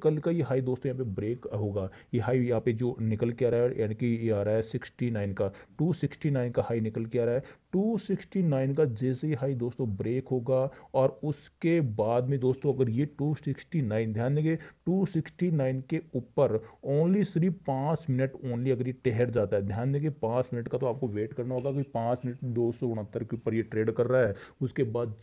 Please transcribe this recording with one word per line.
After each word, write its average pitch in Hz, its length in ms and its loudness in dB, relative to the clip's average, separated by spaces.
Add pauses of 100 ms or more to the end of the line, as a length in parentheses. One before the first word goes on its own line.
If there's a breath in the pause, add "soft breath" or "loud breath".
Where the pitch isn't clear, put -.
कल 156 140 4
का 165 140 0
ये 170 120 2
हाई 131 200 0
दोस्तों 127 280 -2
यहाँ 127 120 -4
पे 113 100 -4
ब्रेक 110 420 -4
होगा, 101 340 -2 (240 loud breath)
ये 117 80 2
हाई 120 180 2
यहाँ 120 220 2
पे 123 120 2
जो 120 280 -2
निकल 110 300 0
के 120 140 0
आ 117 40 4
रहा 117 120 4
है, 123 200 2
यानी 107 140 0
कि 117 220 0
ये 113 140 0
आ 101 100 2
रहा 107 140 2
है 110 180 0
सिक्सटी - 380 -4
नाइन 101 220 -2
का, 98 140 0 (320 loud breath)
टू 165 140 2
सिक्सटी - 380 -2
नाइन 123 200 0
का 117 100 0
हाई 117 200 -2
निकल 110 240 -2
के 117 140 -2
आ 117 60 2
रहा 120 100 2
है। - 260 -6 (120)
टू 214 240 2
सिक्सटी 190 460 -2
नाइन 139 300 2
का 156 120 4
जैसे 127 420 -2
ही 156 60 0
हाई 135 220 -2
दोस्तों 120 340 -4
ब्रेक 107 380 -2
होगा 131 300 0 (360 loud breath)
और 131 300 2
उसके 165 560 0 (140)
बाद 117 360 2
में 139 100 0
दोस्तों 131 340 2
अगर 127 160 0
ये 120 160 0 (120)
टू 147 180 0
सिक्सटी - 460 -4
नाइन, 110 320 0
ध्यान 120 220 0
देंगे 156 200 2 (300 loud breath)
टू 185 200 2
सिक्सटी - 460 -2
नाइन 131 380 2
के 160 120 -2 (140)
ऊपर 120 420 2 (300 loud breath)
only 165 360 4
सिर्फ 170 300 2 (140)
पाँच 143 420 0
मिनट 131 240 2 (120)
only 123 260 0
अगर 123 160 0
ये 127 60 -4 (120)
ठहर 120 240 4
जाता 107 280 2
है, 98 80 2
ध्यान 113 280 0
देंगे 147 180 0
पाँच 123 420 0
मिनट 117 140 -4
का 127 100 -2
तो 131 100 0
आपको 123 200 0
वेट 104 260 -2
करना 127 220 -4
होगा 127 160 -2
कि 139 100 0 (120)
पाँच 120 320 0
मिनट 123 200 -6
दो 117 260 2
सौ 120 160 -4
उनहत्तर 113 360 -4
के 113 120 -4
ऊपर 113 180 -2
ये 113 100 2
ट्रेड 110 280 0
कर 120 160 2
रहा 127 140 4
है, 104 140 2 (260 loud breath)
उसके 139 240 0
बाद 113 380 -2